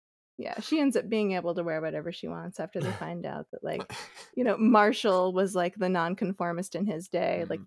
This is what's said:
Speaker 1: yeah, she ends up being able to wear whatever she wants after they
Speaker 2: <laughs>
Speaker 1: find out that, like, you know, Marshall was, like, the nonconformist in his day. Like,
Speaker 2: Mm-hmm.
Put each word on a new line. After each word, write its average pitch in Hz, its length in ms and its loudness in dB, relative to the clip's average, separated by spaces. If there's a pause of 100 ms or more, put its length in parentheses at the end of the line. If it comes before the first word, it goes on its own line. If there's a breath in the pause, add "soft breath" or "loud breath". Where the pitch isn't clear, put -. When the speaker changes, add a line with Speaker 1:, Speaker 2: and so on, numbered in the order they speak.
(380)
Speaker 1:
yeah, - 240 -8
she 311 180 0
ends 277 160 2
up 190 140 0
being 208 240 0
able 175 220 -2
to 175 80 -2
wear 160 180 -2
whatever 156 300 -4
she - 160 -10
wants 170 320 -8
after 165 200 -6
they 165 120 -2
Speaker 2:
<laughs> - 20 -6
Speaker 1:
find 165 320 -8
out 147 260 -8
that, - 120 -12
like, - 280 -6 (440 loud breath)
you 247 80 0
know, 226 140 2
Marshall 208 760 6
was, 190 220 2
like, 180 200 2
the 185 140 0
nonconformist 180 880 -2
in 185 120 -2
his 175 220 -4
day. 175 380 0
Like, 165 120 -6
Speaker 2:
Mm-hmm. 185 80 -14